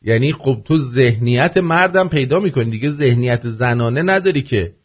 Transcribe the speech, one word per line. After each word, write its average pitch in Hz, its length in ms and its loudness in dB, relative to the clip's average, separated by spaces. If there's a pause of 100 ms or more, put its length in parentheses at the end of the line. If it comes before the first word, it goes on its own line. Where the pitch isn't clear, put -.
یعنی 117 300 0
خب 131 320 -2
تو 156 140 2
ذهنیت 123 760 0
مردم 180 520 2
پیدا 151 320 0
می‌کنی 127 300 -2
دیگه، 113 200 -4
ذهنیت 123 580 0
زنانه 120 540 -2
نداری 185 400 0
که. 95 320 -4 (100)